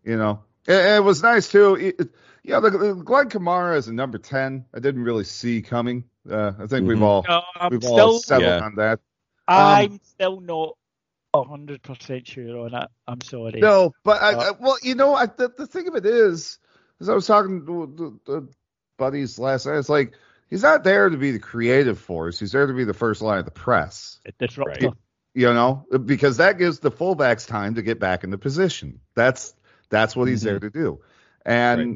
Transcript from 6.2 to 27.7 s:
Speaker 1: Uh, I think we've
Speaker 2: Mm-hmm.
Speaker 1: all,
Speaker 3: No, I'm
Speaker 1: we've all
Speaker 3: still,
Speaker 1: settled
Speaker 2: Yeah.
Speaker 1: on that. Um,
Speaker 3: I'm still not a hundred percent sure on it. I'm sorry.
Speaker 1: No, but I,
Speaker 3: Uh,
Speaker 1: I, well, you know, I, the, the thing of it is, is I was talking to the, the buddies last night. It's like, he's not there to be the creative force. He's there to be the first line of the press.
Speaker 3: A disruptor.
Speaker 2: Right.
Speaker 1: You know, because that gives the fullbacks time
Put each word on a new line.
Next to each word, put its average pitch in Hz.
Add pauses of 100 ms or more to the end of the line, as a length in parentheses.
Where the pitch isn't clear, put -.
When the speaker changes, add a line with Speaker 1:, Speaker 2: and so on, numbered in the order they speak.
Speaker 1:
Uh, 104
I 104
think 131
we've 113
Speaker 2:
Mm-hmm. 110
Speaker 1:
all, 101
Speaker 3:
No, 175 (180)
I'm 175
Speaker 1:
we've 120
all 120
Speaker 3:
still, 226
Speaker 1:
settled 131 (180)
Speaker 2:
Yeah. 110
Speaker 1:
on 104
that. 110 (480)
Um, 180
Speaker 3:
I'm 202
still 190
not 160 (580)
a 185
hundred 143
percent 127
sure 120
on 117
it. 123 (200)
I'm 123
sorry. 113
Speaker 1:
No, 196 (100)
but 214
I, 208
Speaker 3:
Uh, 214
Speaker 1:
I, 202
well, 262
you 254
know, 277
I, 247
the, 247
the 277
thing 359
of 320
it 190
is, 208 (400)
is 185
I 220
was 196
talking 190
to 156
the, 139
the 156 (500)
buddies 135
last 131
night. 147
It's 139
like, 147 (360)
he's 190
not 302
there 196
to 156
be 139
the 110
creative 117
force. 85
He's 98
there 139
to 135
be 127
the 104
first 107
line 104
of 78
the -
press. -
Speaker 3:
A 98
disruptor. 127
Speaker 2:
Right. 117 (360)
Speaker 1:
You 123
know, 127 (200)
because 135
that 180
gives 175
the 151
fullbacks 147
time 107